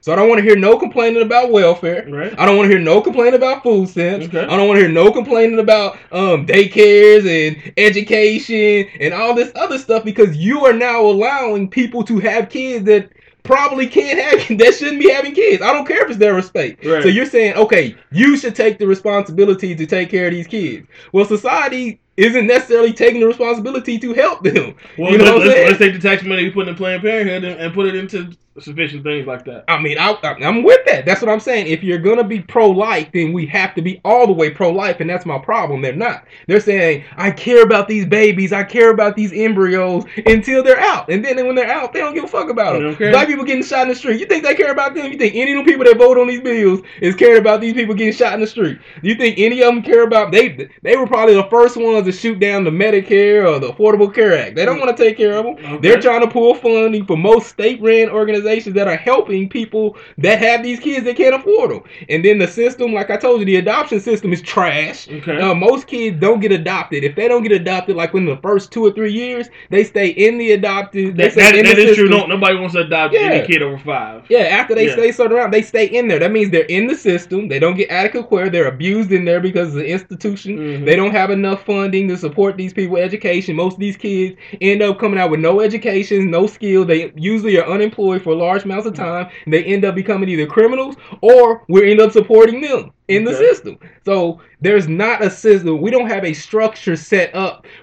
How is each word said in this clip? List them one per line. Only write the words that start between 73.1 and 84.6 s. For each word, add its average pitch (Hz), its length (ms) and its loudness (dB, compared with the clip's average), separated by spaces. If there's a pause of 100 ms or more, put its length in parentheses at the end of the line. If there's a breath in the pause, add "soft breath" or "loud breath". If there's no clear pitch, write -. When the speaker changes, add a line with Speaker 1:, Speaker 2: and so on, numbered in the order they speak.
Speaker 1:
Yeah. 440 80 4
Speaker 2:
any 330 260 0
kid 160 140 0
over 139 160 -6
five. 123 520 -8
Speaker 1:
Yeah, 233 100 4
after 202 340 0
they 220 140 0
Speaker 2:
Yeah. - 60 -2
Speaker 1:
stay 233 180 0
certain 233 260 -2
amount, 226 140 -2
they 220 100 2
stay 220 240 -2
in 233 220 -2
there. 175 120 0
That 180 120 -2
means 214 180 0
they're 160 140 2
in 190 240 -4
the 302 80 -2
system. 190 540 -4
They 135 100 -4
don't 175 180 0
get 208 140 -4
adequate 214 400 -4
care. 190 180 -2
They're 170 180 -2
abused 185 440 -4
in 175 140 0
there 175 140 0
because 175 300 -4
of 143 60 -8
the 143 120 -6
institution. 196 720 -8
Speaker 2:
Mm-hmm. 147 280 -8
Speaker 1:
They 156 100 2
don't 196 160 -2
have 190 180 -2
enough 196 360 -4
funding 196 420 -4
to 180 100 -6
support 190 400 -4
these 185 160 -10
people, 185 240 -4
education. 185 580 -4
Most 185 200 -4
of - 40 -14
these 196 180 -6
kids 185 380 -4 (260 loud breath)